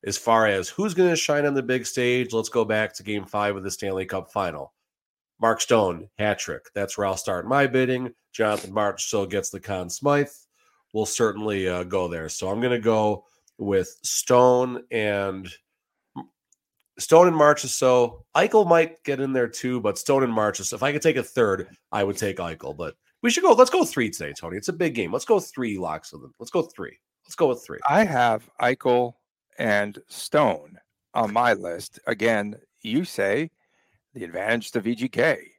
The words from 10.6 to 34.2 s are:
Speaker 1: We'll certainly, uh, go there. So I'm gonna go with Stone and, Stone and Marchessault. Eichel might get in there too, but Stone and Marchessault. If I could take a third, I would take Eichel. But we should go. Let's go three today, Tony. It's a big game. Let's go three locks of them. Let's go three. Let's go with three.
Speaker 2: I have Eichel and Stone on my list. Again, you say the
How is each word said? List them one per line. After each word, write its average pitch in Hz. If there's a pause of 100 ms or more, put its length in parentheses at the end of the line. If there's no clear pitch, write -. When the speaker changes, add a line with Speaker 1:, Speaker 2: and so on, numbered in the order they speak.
Speaker 1:
We'll 107
certainly, 104
uh, 90
go 90
there. 80
So 95
I'm 104
gonna 123
go 107 (320)
with 98
Stone 123
and, 98 (1500)
Stone 175
and 165
Marchessault. 131 (140)
Eichel 208
might 165
get 135
in 135
there 123
too, 127
but 101
Stone 135
and 120
Marchessault. 107
If -
I 143
could 147
take 151
a 123
third, 98 (240)
I 104
would 98
take 98
Eichel. 80
But 80 (280)
we 233
should 339
go. 330
Let's 254
go 370
three 117
today, 73
Tony. 85
It's -
a 185
big 165
game. 92
Let's 135
go 208
three 113
locks 78
of 78
them. -
Let's 117
go 170
three. - (280)
Let's -
go 156
with 123
three. - (100)
Speaker 2:
I 190
have 120 (120)
Eichel 123 (440)
and 104
Stone 107 (360)
on 107
my 120
list. 92
Again, 107 (240)
you 127
say 151 (640)
the 113